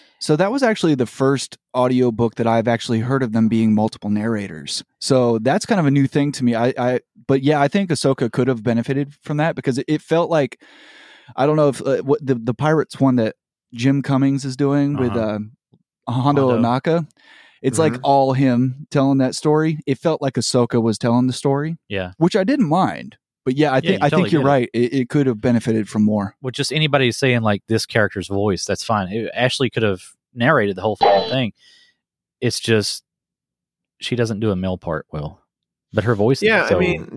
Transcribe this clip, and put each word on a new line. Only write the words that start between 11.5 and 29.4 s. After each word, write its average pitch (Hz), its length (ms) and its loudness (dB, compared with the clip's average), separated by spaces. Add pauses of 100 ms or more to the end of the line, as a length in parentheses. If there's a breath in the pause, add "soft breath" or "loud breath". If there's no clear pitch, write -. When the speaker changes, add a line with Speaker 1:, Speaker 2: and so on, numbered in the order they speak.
Speaker 1:
know 147 140 4
if, 120 120 -4
uh, 135 180 0
what 135 260 0
the, 131 100 2
the 117 180 -4
Pirates 156 460 0
one 135 160 4
that 110 220 0 (360)
Jim 135 280 2
Cummings 139 420 0
is 127 140 -8
doing 143 400 0
with, 123 140 0
Speaker 2:
Uh-huh. 107 280 -2 (680)
Speaker 1:
uh, 120 40 -6
Hondo 135 380 2
Speaker 2:
Hondo. 120 80 2
Speaker 1:
Ohnaka, 131 500 0 (540 soft breath)
it's, 131 180 0
like, 156 140 2
Speaker 3:
Mm-hmm. 127 120 -10
Speaker 1:
all 135 280 4
him 131 580 0
telling 135 280 2
that 131 160 0
story. 156 500 0
It 135 120 -2
felt 160 240 -2
like 139 140 -4
Ahsoka 120 460 0
was 113 160 0
telling 123 300 2
the 123 60 -2
story. 143 440 -4 (100)
Speaker 2:
Yeah. 92 300 -6
Speaker 1:
Which 175 180 2
I 190 80 2
didn't 226 260 0
mind. 104 480 -2 (280)
But 131 120 -2
yeah, 147 140 2
I 135 60 0
Speaker 2:
Yeah, 131 40 2
Speaker 1:
think, - 100 0
Speaker 2:
you - 140 0
Speaker 1:
I 147 40 4
Speaker 2:
totally 156 140 2
Speaker 1:
think - 100 0
you're 147 100 2
Speaker 2:
get 135 40 4
it. 139 40 6
Speaker 1:
right. 127 220 2
It, 120 200 0
it 131 160 -2
could 143 180 0
have 110 140 -2
benefited 110 480 0
from 107 140 0
more. 104 380 0
Speaker 2:
With 131 140 -8
just 139 160 -4
anybody 139 400 2
saying, 123 300 0
like, 104 260 0
this 110 180 0
character's 101 420 -2
voice, 98 380 -2
that's - 180 -6
fine. 101 280 -4
It, 110 220 -6
Ashley 120 360 -2